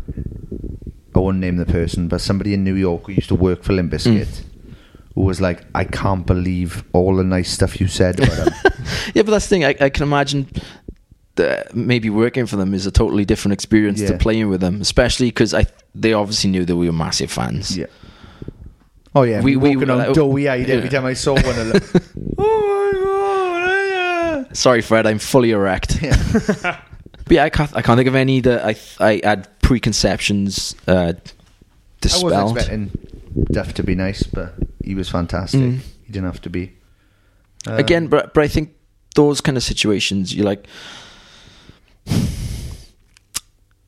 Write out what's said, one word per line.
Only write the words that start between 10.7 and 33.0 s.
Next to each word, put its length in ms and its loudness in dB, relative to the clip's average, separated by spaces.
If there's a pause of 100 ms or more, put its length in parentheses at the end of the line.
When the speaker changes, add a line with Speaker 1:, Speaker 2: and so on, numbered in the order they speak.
Speaker 2:
that 400 -2
maybe 340 0
working 360 0
for 100 -6
them 180 0
is 120 -2
a 40 -4
totally 340 2
different 280 0
experience 480 2
to 140 0
Speaker 1:
Yeah. 40 -4
Speaker 2:
playing 300 0
with 120 0
them, 200 0
especially 500 2
'cause 240 0
I, 120 0 (280)
they 180 2
obviously 380 0
knew 140 0
that 120 0
we 100 2
were 60 2 (140)
massive 240 -4
fans. 460 -4
Speaker 1:
Yeah. 100 -6 (1300)
Oh, 80 6
yeah. 200 2
Speaker 2:
We, 140 4
Speaker 1:
We, 140 4
Speaker 2:
we, 60 2
Speaker 1:
walking 140 0
Speaker 2:
uh, 180 2
Speaker 1:
on 60 2
doughy-eyed 560 2
every 200 2
Speaker 2:
yeah. 0 -
Speaker 1:
time 140 0
I 100 -2
saw 200 0
one 240 2
of 140 -4
them. 300 2 (100)
Speaker 2:
<laughs> 260 -8
Speaker 1:
"Oh, 540 0
my 100 -2
God, 840 0 (600)
yeah." 60 -20
Speaker 2:
Sorry, 260 4
Fred, 260 2
I'm 120 0
fully 320 2
erect. 520 0
Speaker 1:
Yeah. 140 2 (460)
Speaker 2:
<laughs> 180 -6 (440)
But 120 4
yeah, 80 4
I 60 0
can't, 260 0
I 60 0
can't 160 4
think 100 4
of 80 2
any 240 2
that 260 2
I, 80 0 (240)
I 240 2
had 240 0 (160)
preconceptions, 1120 0 (140)
uh, 40 4
Speaker 1:
I 40 6 (180)
wasn't 840 -20
Speaker 2:
dispelled. 560 2
Speaker 1:
expecting 340 -4 (640)